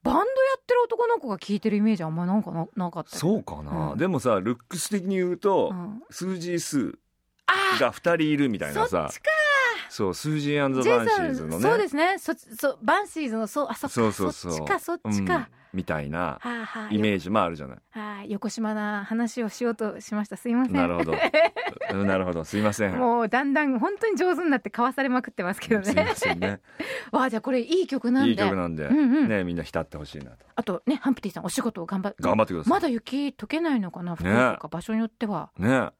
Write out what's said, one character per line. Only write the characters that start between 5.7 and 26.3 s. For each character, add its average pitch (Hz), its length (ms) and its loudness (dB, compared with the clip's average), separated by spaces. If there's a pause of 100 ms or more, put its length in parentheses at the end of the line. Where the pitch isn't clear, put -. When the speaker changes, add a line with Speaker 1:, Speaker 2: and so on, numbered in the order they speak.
Speaker 1:
う 190 40 -6
ん。 208 340 -10
Speaker 2:
ス - 180 -8
ー 185 100 -4
ジ 175 180 -6
ー 165 40 0
ス 147 200 -2
ー 87 180 -4 (480)
Speaker 1:
あ 370 80 2 (240)
ー、 - 40 2
Speaker 2:
が 120 100 4
二 170 240 0
人 156 120 2
い 151 100 2
る 143 120 4
み 101 100 -2
た 76 100 -4
い 73 40 -6
な 453 140 2
さ。 - 0 -
Speaker 1:
そ 90 180 2
っ - 60 -6
ち - 80 -12
か。 - 100 -2 (600)
Speaker 2:
そ 101 200 -2
う、 87 40 -2
ス - 160 -4
ー 151 100 0
ジ 143 140 -2
ー 143 100 2
ア 139 40 2
ン 135 60 0
ド 131 100 2
バ - 200 6
ン 466 60 2
シ 440 60 4
ー - 0 -
ズ 392 40 2
の 359 40 0
ね。 294 120 -2
Speaker 1:
ジ 262 60 -6
ェ 156 80 -6
イ - 20 -2
ソ - 60 0
ン、 190 40 0
そ 440 140 4
う - 20 2
で 403 120 2
す 277 60 -6
ね。 349 220 2
そ-、 311 160 -6 (220)
そ-、 269 260 -2
バ 302 200 2
ン 415 60 -4
シ 311 180 -6
ー 247 40 -4
ズ 220 60 -4
の、 220 120 -4
そ 202 160 -4
う、 214 60 -4
あ、 226 60 -6
そ - 120 -8
っ - 20 -6
か、 - 40 -10
Speaker 2:
そ 113 140 2
う 104 40 2
そ 95 160 -2
う - 40 0
そ - 180 -10
う。 - 40 -2
Speaker 1:
そ 78 100 -2
っ 73 40 -6
ち 71 40 -2
か、 359 80 0
そ 339 140 -6
っ 349 60 -6 (120)
ち 202 140 0
か。 349 100 2
Speaker 2:
う 302 40 2
ん、 233 80 -6 (260)
み 92 100 -4
た 78 180 -2
い 71 80 -6
な 80 100 -4
Speaker 1:
は 80 240 -2
あ 240 220 -8
は 214 220 -10
あ。 - 40 -14
Speaker 2:
イ 107 60 0
メ 107 180 2
ー - 20 0
ジ 90 120 -6
も 107 120 2
あ 87 80 2
る 82 80 -8
じ 73 60 -12
ゃ 67 40 -12
な 60 80 -16
い。 - 20 -20 (120)
Speaker 1:
は 214 300 -12
あ、 202 60 -14
横 208 220 -6
島 214 260 -4
な 208 300 -4
話 226 400 -2
を 214 60 -2
し - 160 -6
よ 233 60 2
う 220 40 -2
と 214 240 -6
し 214 160 -8
ま 208 80 -2
し 208 60 -8
た。 190 80 -10
す 247 120 -6
い 233 60 2
ま 254 100 4
せ 220 60 -2
ん。 185 40 0
Speaker 2:
な 180 120 4
る 175 80 0
ほ 170 80 0
ど。 151 120 0
Speaker 1:
<laughs> - 760 2
Speaker 2:
う - 120 -2
ん、 101 40 2
な 95 100 4
る 95 60 2
ほ 90 80 0
ど。 82 140 -2
す 98 120 -2
い 104 40 2
ま 107 100 4
せ 101 180 0
ん。 90 80 -2
Speaker 1:
も 240 240 2
う 220 60 0
だ 254 160 0
ん 277 100 0
だ 302 100 4
ん 262 160 2
本 392 180 0
当 453 120 0
に 381 60 2
上 359 180 2
手 320 100 -2
に 330 60 2
な 262 80 4
っ - 40 -2
て 208 80 -8
か 233 140 0
わ 262 100 2
さ 269 100 -2
れ 269 60 0
ま 254 120 2
く - 100 -12
っ - 20 -20
て 196 100 -4
ま 180 100 -2
す - 60 -6
け - 160 0
ど 202 60 0
ね。 190 40 -6
Speaker 2:
す 285 60 0
い - 40 0
ま - 200 2
せ - 200 0